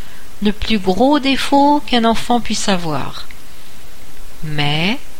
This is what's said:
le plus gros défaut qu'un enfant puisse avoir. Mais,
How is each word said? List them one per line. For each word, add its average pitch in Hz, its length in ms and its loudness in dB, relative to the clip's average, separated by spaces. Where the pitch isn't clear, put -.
le 208 80 2
plus - 260 0
gros 220 420 2
défaut 285 680 2
qu'un 240 160 2
enfant 226 380 2
puisse - 260 0
avoir. 170 580 -2
Mais, 151 560 0